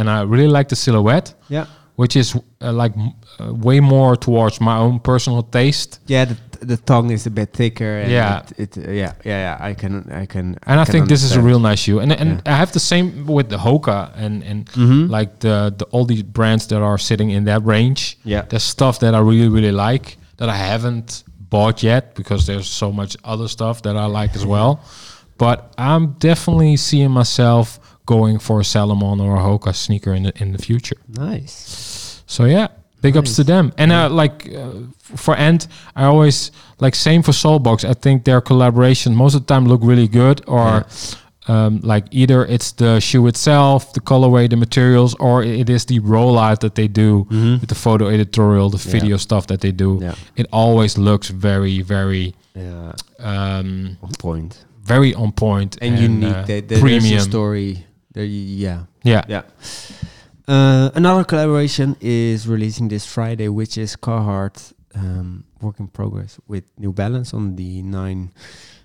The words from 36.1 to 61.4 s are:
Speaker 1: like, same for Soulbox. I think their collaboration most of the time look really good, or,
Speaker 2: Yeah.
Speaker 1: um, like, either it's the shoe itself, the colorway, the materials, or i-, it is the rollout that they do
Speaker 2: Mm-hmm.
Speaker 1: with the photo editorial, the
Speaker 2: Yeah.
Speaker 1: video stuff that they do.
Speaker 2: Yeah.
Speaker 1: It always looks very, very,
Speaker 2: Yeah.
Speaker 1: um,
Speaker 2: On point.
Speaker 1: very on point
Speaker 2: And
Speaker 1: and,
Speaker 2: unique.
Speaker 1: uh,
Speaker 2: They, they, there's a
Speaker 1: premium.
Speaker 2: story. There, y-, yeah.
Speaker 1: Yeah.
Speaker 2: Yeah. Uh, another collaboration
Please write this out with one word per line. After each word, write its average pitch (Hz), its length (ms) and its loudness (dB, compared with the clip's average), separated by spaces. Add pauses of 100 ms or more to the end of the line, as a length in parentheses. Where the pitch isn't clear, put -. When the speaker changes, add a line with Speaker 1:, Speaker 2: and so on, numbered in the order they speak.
Speaker 1:
like, 127 120 2
same 165 260 2
for 147 100 2
Soulbox. 135 520 2
I 123 100 0 (100)
think 135 200 2
their 127 160 4
collaboration 123 760 2
most 135 220 4
of 135 100 0
the 143 80 2
time 131 140 4
look 120 160 4
really 120 240 6
good, 127 380 4
or, 120 220 2
Speaker 2:
Yeah. 110 160 2 (680)
Speaker 1:
um, 110 260 2 (120)
like, 104 180 2
either 131 280 4 (160)
it's - 180 -4
the 117 280 4
shoe 120 280 4
itself, 139 640 2
the - 80 -8
colorway, 123 480 4
the 117 80 2
materials, 123 640 4
or 123 220 2
i-, 117 180 -2
it 120 100 0
is 120 140 0
the 120 160 0
rollout 110 600 4
that 107 140 -2
they 107 140 0
do 104 420 2
Speaker 2:
Mm-hmm. 113 300 2
Speaker 1:
with - 80 -6
the - 180 -6
photo 110 220 2
editorial, 104 640 2
the 95 140 -4
Speaker 2:
Yeah. 92 160 -8
Speaker 1:
video 101 180 0
stuff 101 280 -2
that 95 140 -4
they 98 120 -2
do. 95 300 0
Speaker 2:
Yeah. 87 120 -8 (200)
Speaker 1:
It - 160 -4
always 113 460 2
looks 101 320 0
very, 95 540 -2
very, 95 520 -4 (200)
Speaker 2:
Yeah. 87 380 -14 (280)
Speaker 1:
um, 95 800 -8
Speaker 2:
On 90 160 -14
point. 82 460 -10 (200)
Speaker 1:
very 131 300 2
on 107 180 -4
point 101 500 -2
Speaker 2:
And 120 120 0
Speaker 1:
and, 117 80 2
Speaker 2:
unique. 104 340 0
Speaker 1:
uh, 95 100 -8
Speaker 2:
They, 104 140 -4
they, 104 80 -12
there's 110 120 2
a 135 40 6
Speaker 1:
premium. 113 360 4
Speaker 2:
story. 101 640 -4 (300)
There, 104 100 -8
y-, 101 320 -10 (100)
yeah. 87 120 -6 (260)
Speaker 1:
Yeah. 117 240 4
Speaker 2:
Yeah. 104 140 -8 (1080)
Uh, 135 460 4
another 180 300 2
collaboration 147 760 -2